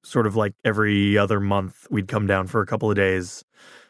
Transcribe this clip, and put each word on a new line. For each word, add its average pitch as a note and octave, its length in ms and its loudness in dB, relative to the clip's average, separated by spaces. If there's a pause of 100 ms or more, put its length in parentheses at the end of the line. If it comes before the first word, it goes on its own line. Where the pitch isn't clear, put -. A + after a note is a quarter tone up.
sort A#2 240 0
of, G2+ 80 -2
like, G#2 180 0 (100)
every G#2 540 2
other G2+ 220 2
month. G2 500 -2
We'd G2+ 180 -2
come G2+ 200 -2
down F#2+ 200 0
for A2 140 -2
a F#2+ 60 -2
couple A2 220 -2
of G#2 60 0
days, F#2 480 -2 (460)